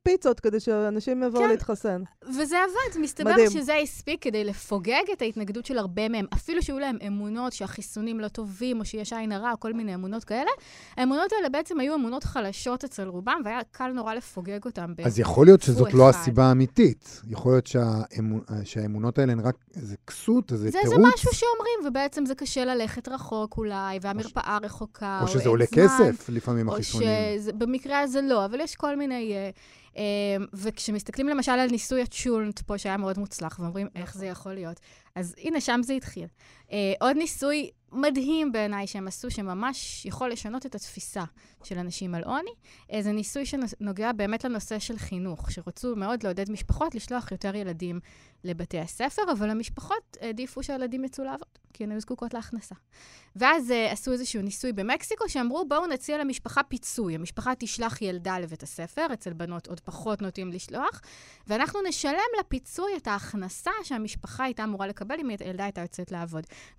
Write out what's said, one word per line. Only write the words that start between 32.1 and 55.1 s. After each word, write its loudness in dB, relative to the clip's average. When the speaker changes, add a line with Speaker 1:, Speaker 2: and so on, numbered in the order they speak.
Speaker 2:
פה, -6
שהיה -4
מאוד -2
מוצלח, -8
ואומרים, -4
"איך -10
זה -10
יכול -10
להיות?" -10
אז -6
הנה, 0
שם 2
זה -4
התחיל. -6
אה, -4
עוד 4
ניסוי -2
מדהים 0
בעיניי -2
שהם -8
עשו, -10
שממש -6
יכול -4
לשנות -8
את -12
התפיסה -10
של -8
אנשים -6
על -4
עוני, -4
אה, -4
זה 0
ניסוי -4
שנוגע -4
באמת -2
לנושא -6
של -8
חינוך, -6
שרצו -6
מאוד -4
לעודד -2
משפחות -2
לשלוח -6
יותר -6
ילדים -6
לבתי -6
הספר, -4
אבל 0
המשפחות -6
העדיפו -8
שהילדים -6
יצאו -8
לעבוד, -10
כי -10
הן -6
היו -6
זקוקות -8
להכנסה. -10
ואז, 4
אה, 2
עשו -4
איזשהו -4
ניסוי -4
במקסיקו, -2